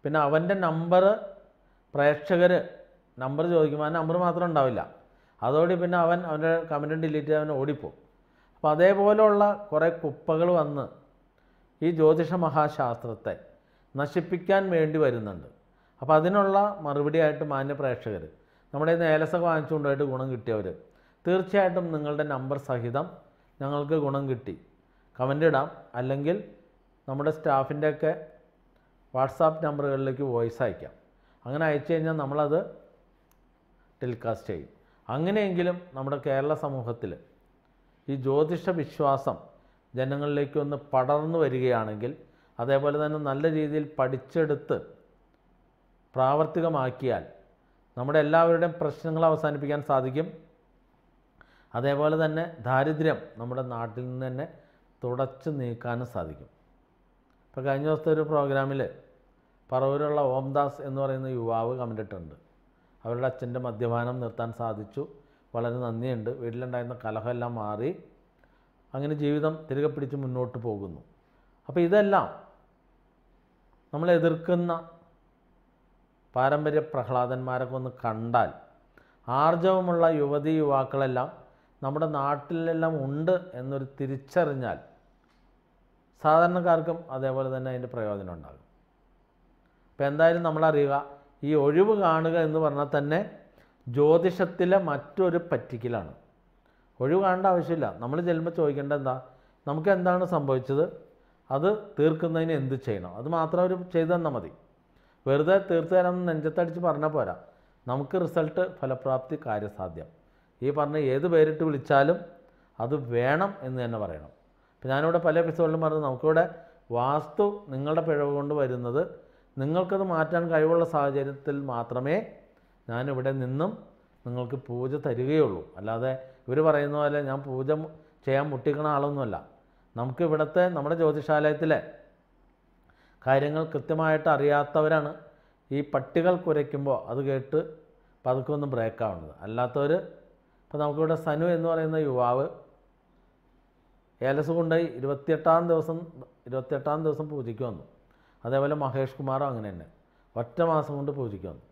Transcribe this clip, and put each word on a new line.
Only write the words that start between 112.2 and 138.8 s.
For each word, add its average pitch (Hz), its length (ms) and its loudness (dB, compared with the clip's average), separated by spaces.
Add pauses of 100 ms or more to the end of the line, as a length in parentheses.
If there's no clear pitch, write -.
അത് 127 160 -2
വേണം 135 680 0
എന്ന് 127 220 -6
തന്നെ 117 140 -4
പറയണം. 80 340 -8 (420)
ഇപ്പം - 140 -10
ഞാനിവിടെ 156 300 2
പല 165 200 4
എപ്പിസോഡിലും 160 420 2
പറഞ്ഞു, 156 200 0
നമുക്കിവിടെ 156 440 2 (460)
വാസ്തു 151 800 0
നിങ്ങളുടെ 143 320 -2
പിഴവ് 147 340 0
കൊണ്ട് 143 200 -2
വരുന്നത്, 127 480 0 (560)
നിങ്ങൾക്കത് 180 440 0
മാറ്റാൻ 170 480 0
കഴിവുള്ള 165 340 4
സാഹചര്യത്തിൽ 139 760 -2
മാത്രമേ 131 720 -4 (560)
ഞാനിവിടെ 127 440 -2
നിന്നും 139 460 -2 (480)
നിങ്ങൾക്ക് 123 300 -6
പൂജ 127 380 -6
തരികയുള്ളൂ. 131 840 0
അല്ലാതെ 117 360 -4 (360)
ഇവർ 135 120 0
പറയുന്ന 147 380 2
പോലെ 147 240 0
ഞാൻ 139 200 -6
പൂജ 131 280 -6
മു-, 156 180 -2 (360)
ചെയ്യാൻ 139 260 0
മുട്ടിക്കണ 143 360 -2
ആളൊന്നുമല്ല. 143 600 -2 (500)
നമുക്ക് 123 280 -4
ഇവിടുത്തെ 156 440 2
നമ്മുടെ 156 260 -2
ജ്യോതിഷാലയത്തിലെ 151 840 2 (1500)
കാര്യങ്ങൾ 147 380 2
കൃത്യമായിട്ട് 156 640 0
അറിയാത്തവരാണ് 147 880 2 (560)
ഈ 139 100 -2
പട്ടികൾ 165 560 0
കുരയ്ക്കുമ്പോൾ 139 760 -2
അത് 123 80 -4
കേട്ട് 139 420 -2 (640)
പതുക്കെ 131 260 -2
ഒന്ന് 147 140 -2
break 117 380 -2